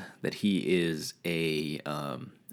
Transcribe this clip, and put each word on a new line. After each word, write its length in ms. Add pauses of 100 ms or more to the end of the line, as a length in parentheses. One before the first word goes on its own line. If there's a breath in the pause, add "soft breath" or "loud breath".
(220 loud breath)
that 140
he 320
is 460 (100)
a, 640
um, 480 (200)